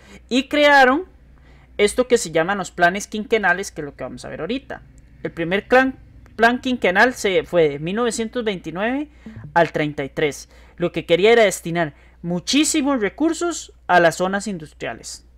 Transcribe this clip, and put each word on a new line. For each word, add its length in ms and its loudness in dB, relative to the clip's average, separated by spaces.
y 200 0
crearon 580 4
esto 300 2
que 100 4
se 140 -8
llaman 260 0
los 140 -8
planes 360 0
quinquenales, 640 -2
que 100 -12
es 40 -10
lo 100 -14
que 80 -12
vamos 220 -12
a 40 -14
ver 120 -12
ahorita. 400 -10
El 100 -8
primer 360 -4
plan, 320 2
plan 240 2
quinquenal 540 2
se 300 0
fue 260 2
de 100 -6
mil 160 -6
novecientos 480 -4
veintinueve 640 -6
al 180 2
treinta 320 -4
y 60 -8
tres. 400 -4
Lo 140 -2
que 140 -6
quería 260 4
era 120 6
destinar 500 -2
muchísimos 800 0
recursos 720 -4
a 140 4
las 160 2
zonas 300 -4
industriales. 800 -12